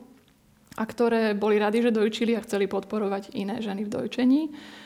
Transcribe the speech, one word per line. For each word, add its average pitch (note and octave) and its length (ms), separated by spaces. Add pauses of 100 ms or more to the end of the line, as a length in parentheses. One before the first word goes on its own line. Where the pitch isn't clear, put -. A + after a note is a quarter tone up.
(760)
a A3 80
ktoré A3+ 480
boli G#3 240
rady, G#3+ 320
že A3+ 80
dojčili A3+ 400
a G#3+ 80
chceli G3 240
podporovať G3 640
iné G#3 320
ženy G#3 240
v G#3+ 80
dojčení. C4 460 (440)